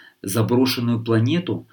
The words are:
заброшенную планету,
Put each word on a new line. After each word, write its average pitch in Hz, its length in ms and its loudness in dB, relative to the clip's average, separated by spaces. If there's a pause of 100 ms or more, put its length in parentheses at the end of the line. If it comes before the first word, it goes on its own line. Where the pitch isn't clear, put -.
(220)
заброшенную 120 800 0
планету, 113 720 0